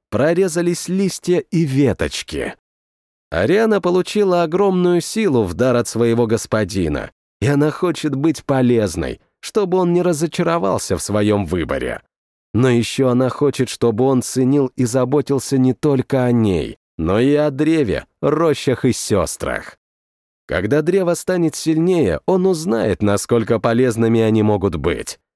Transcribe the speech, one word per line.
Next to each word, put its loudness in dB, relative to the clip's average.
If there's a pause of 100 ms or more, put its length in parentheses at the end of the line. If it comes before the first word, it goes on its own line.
прорезались 0
листья -2
и 0
веточки. -2 (760)
Ариана 0
получила 0
огромную 2
силу 0
в -4
дар 2
от 0
своего 2
господина, -2 (300)
и 0
она 2
хочет -4
быть -2
полезной, 0 (200)
чтобы -2
он 2
не 2
разочаровался -2
в -8
своём 0
выборе. -4 (520)
Но 2
ещё 2
она 2
хочет, -2
чтобы 0
он 2
ценил 0
и 0
заботился 0
не 4
только 0
о 2
ней, 0 (200)
но 0
и 4
о 2
древе, 0 (160)
рощах 0
и 2
сёстрах. -4 (680)
Когда 0
древо 0
станет -2
сильнее, 0
он 2
узнает, 0
насколько 0
полезными 2
они 2
могут 0
быть. -4 (160)